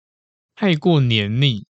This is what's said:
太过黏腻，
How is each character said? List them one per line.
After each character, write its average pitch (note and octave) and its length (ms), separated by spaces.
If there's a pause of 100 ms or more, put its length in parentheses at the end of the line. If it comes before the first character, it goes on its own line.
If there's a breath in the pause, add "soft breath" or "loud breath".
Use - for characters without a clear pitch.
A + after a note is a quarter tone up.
(560)
太 F#3+ 180
过 D#3 280
黏 A2+ 400
腻， A#2+ 240 (120)